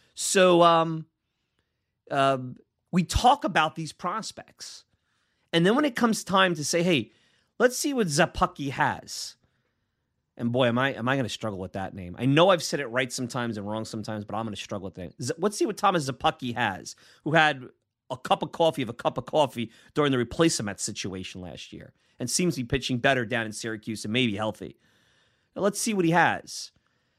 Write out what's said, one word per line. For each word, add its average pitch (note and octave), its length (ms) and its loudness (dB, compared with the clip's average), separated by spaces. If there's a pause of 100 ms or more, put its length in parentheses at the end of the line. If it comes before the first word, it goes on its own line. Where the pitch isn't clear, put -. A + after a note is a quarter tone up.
(120)
So, F#3 500 6
um, E3 440 4 (1040)
uh, C3+ 280 2 (540)
we F3 100 4
talk B3 400 4
about D#3+ 320 2
these D#3+ 180 -8
prospects. - 920 -10 (680)
And E3+ 140 4
then G#3+ 80 6
when D4+ 100 4
it C4 120 -2
comes A#3 260 2
time F#3 320 4
to D3 100 -4
say, E3+ 200 0
"Hey, D#3 260 2 (480)
let's B3 180 4
see D4 160 -2
what A#3 140 2
Zapucki D#3 640 0
has." - 640 -4 (1040)
And A#2+ 160 -4
boy, B2+ 140 4
am A#2 120 2
I, C3+ 140 0
am A2+ 160 -4
I C3+ 80 0
gonna B2 120 -2
struggle G#2 300 -8
with F#2+ 140 -10
that F#2+ 220 -8
name. F2+ 240 -12
I A#2+ 80 -2
know D#3+ 240 6
I've E3+ 120 2
said D3 180 -4
it C#3 60 -6
right A#2+ 240 -4
sometimes A#2 460 -6
and G2+ 100 -8
wrong A2 180 -6
sometimes, G#2+ 400 -8
but G2+ 120 -10
I'm A2+ 80 -4
gonna G#2 120 -8
struggle G2 280 -10
with F#2+ 120 -12
that. F2 160 -12 (100)
Z-, B2+ 160 -4
let's G#3 180 -2
see F4 80 0
what A3+ 120 -2
Thomas F3 320 0
Zapucki C3 460 -2
has, G#2+ 400 -4 (300)
who D3 80 -2
had D3 320 4 (460)
a C3 60 -6
cup - 260 0
of E3+ 100 -6
coffee D#3+ 300 2
of G#2+ 60 -4
a A#2 40 -8
cup - 240 -4
of B2+ 100 -8
coffee C3 460 0 (220)
during D3 180 2
the C3 60 2
replace E3 420 2
him G#2+ 80 -6
at G2 100 -8
situation F#2+ 640 -10
last F2 320 -14
year - 220 -18 (260)
and B2 100 -6
seems F3+ 240 0
to C3+ 60 -6
be A#2+ 60 -6
pitching C3 320 -2
better B2+ 260 2
down A2+ 220 -2
in G#2+ 60 -10
Syracuse A2 520 -8
and G#2+ 80 -6
maybe A#2 240 0
healthy. G#2 400 -6 (800)
Now, E3 60 -4
let's G3+ 180 0
see A3 140 -2
what F#3 100 2
he D#3+ 60 4
has. D3+ 600 2 (480)